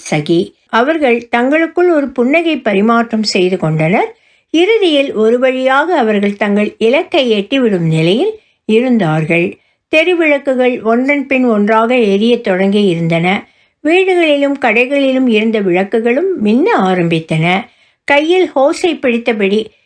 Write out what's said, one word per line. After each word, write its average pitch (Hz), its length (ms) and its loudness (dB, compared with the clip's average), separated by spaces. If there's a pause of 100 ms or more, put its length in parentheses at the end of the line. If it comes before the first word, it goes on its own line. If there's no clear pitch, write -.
(100)
சகி. 165 420 -2 (140)
அவர்கள் 240 640 0
தங்களுக்குள் 320 640 0
ஒரு 285 160 0
புன்னகை 294 500 0
பரிமாற்றம் 226 640 0
செய்து 185 360 0
கொண்டனர். 160 580 -2 (340)
இறுதியில் 330 640 0
ஒரு 220 240 2
வழியாக 262 600 0
அவர்கள் 202 380 0
தங்கள் 208 420 -2
இலக்கை 262 540 0
எட்டிவிடும் 202 540 0
நிலையில் 190 540 0 (240)
இருந்தார்கள். 180 920 0 (380)
தெருவிளக்குகள் 285 840 0
ஒன்றன் 254 440 0
பின் 262 180 0
ஒன்றாக 220 520 2
எரியத் 226 480 2
தொடங்கி 196 420 0
இருந்தன. 170 640 -2 (340)
வீடுகளிலும் 311 800 0
கடைகளிலும் 262 680 0
இருந்த 220 320 0
விளக்குகளும் 226 760 -2
மின்ன 247 400 0
ஆரம்பித்தன. 170 840 -2 (440)
கையில் 320 520 2
ஹோஸை 302 420 0
பிடித்தபடி 226 680 -2 (180)